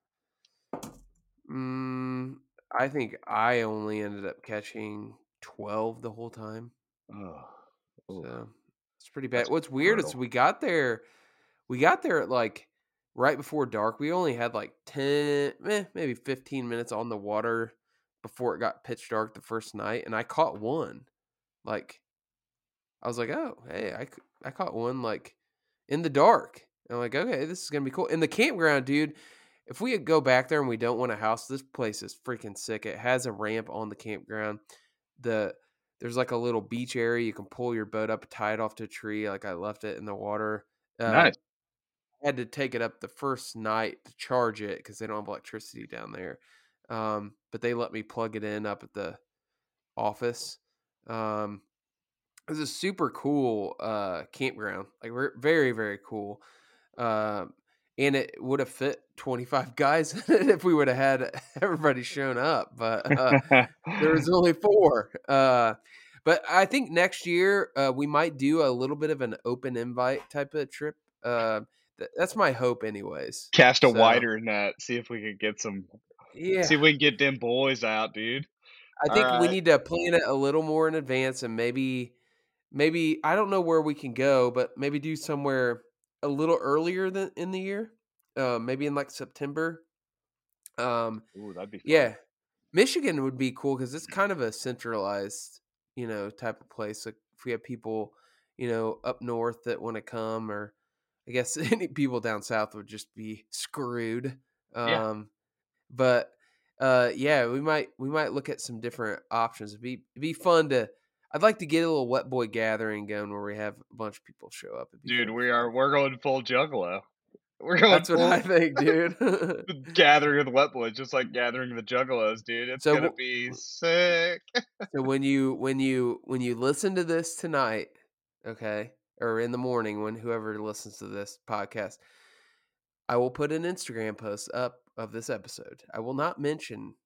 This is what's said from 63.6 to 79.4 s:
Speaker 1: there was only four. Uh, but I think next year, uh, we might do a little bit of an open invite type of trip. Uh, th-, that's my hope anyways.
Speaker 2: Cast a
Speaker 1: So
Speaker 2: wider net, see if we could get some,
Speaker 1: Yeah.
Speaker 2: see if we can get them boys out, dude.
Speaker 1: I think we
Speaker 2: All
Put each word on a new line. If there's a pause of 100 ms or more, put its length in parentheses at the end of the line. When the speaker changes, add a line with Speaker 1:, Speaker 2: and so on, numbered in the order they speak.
Speaker 1:
there
was
only
four. (180)
Uh, (500)
but
I
think
next
year,
uh,
we
might
do
a
little
bit
of
an
open
invite
type
of
trip. (300)
Uh, (360)
th-,
that's
my
hope
anyways.
Speaker 2:
Cast
a
Speaker 1:
So
Speaker 2:
wider
net,
see
if
we
could
get
some, (460)
Speaker 1:
Yeah.
Speaker 2:
see
if
we
can
get
them
boys
out,
dude. (560)
Speaker 1:
I
think
we
Speaker 2:
All